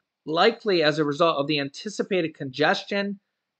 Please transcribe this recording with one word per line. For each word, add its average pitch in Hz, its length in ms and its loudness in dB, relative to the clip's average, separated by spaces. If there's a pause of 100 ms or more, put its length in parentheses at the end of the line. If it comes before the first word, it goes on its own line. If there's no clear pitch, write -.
(240)
likely 185 600 2
as 151 160 2
a 156 40 4
result 147 360 2
of 143 80 -2
the 151 120 0
anticipated 175 760 -4
congestion 190 840 -2 (400)